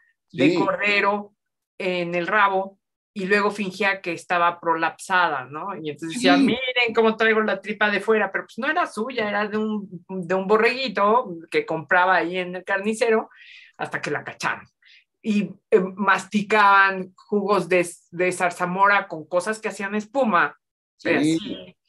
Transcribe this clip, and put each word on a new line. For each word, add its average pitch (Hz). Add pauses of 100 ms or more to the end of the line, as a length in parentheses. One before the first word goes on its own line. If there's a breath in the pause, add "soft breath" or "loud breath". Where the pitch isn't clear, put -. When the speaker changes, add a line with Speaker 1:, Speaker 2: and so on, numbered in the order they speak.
(320 soft breath)
Speaker 1:
de 151
Speaker 2:
Sí. 180
Speaker 1:
cordero 202 (440)
en 180
el 175
rabo 196 (340)
y 190
luego 208
fingía 196
que 170
estaba 170
prolapsada, 165
¿no? 165
Y 156
entonces 160
decía, 269
Speaker 2:
Sí. 277
Speaker 1:
"Miren 240
cómo 220
traigo 220
la 202
tripa 208
de 202
fuera", 208
pero, -
pues, -
no 254
era 311
suya, 233
era 208
de 208
un, 214 (200)
de 185
un 190
borreguito 220 (160)
que 151
compraba 180
ahí 170
en 180
el 180
carnicero 220 (480 loud breath)
hasta -
que -
la 123
cacharon. 113 (560 soft breath)
Y, 202 (180)
eh, 214 (160)
masticaban 196
jugos 196
de, 175 (240)
de 180
zarzamora 190
con 156
cosas 208
que -
hacían 196
espuma, 208 (400)
Speaker 2:
Sí. -
Speaker 1:
y 165
así, - (140)